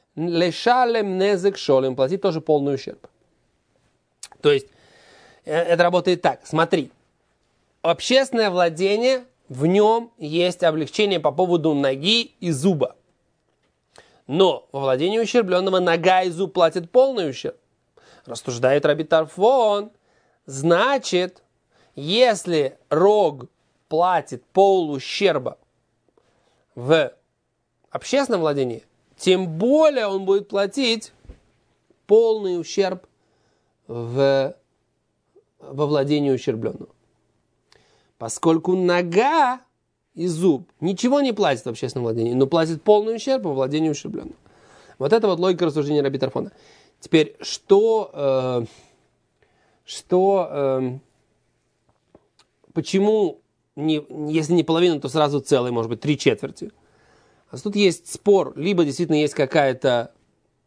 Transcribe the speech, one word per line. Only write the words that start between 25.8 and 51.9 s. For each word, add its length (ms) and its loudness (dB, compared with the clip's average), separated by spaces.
в 380 2
общественном 520 -2
владении, 420 -2
тем 320 0
более 600 2
он 180 -4
будет 240 0
платить 640 -2
полный 540 2
ущерб 460 -4
в, 640 0
во 260 -6
владении 460 0
ущербленного. 580 -4
Поскольку 580 -2
нога 840 0
и 100 -6
зуб 420 0
ничего 420 0
не 120 0
платят 320 -2
в 40 -8
общественном 360 -6
владении, 280 -2
но 140 2
платят 340 -2
полный 340 2
ущерб 280 -4
во 100 -4
владении 360 -2
ущербленного. 460 -10
Вот 160 0
это 140 2
вот 120 0
логика 280 0
рассуждения 340 0
Раби 160 -2
Тарфона. 340 -4
Теперь, 420 0
что, 680 0
э, 540 -2
что, 680 0
эм, 500 -4